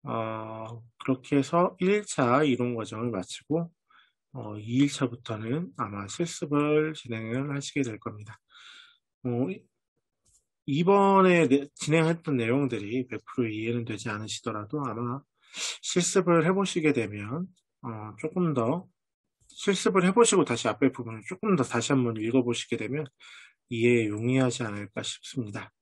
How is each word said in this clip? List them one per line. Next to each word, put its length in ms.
어, 800
그렇게 380
해서 420
일 240
차 400
이론 320
과정을 340
마치고, 640
어, 240
이 260
일차부터는 960
아마 300
실습을 880
진행을 640
하시게 260
될 180
겁니다. 400
어, 240
이번에 840
내-, 280
진행했던 640
내용들이 680
백 180
프로 220
이해는 380
되지 240
않으시더라도 760
아마 340
실습을 640
해보시게 480
되면, 540
어, 380
조금 340
더 320
실습을 580
해보시고 400
다시 220
앞에 240
부분을 360
조금 280
더 80
다시 280
한번 260
읽어보시게 600
되면 280
이해에 380
용이하지 560
않을까 400
싶습니다. 680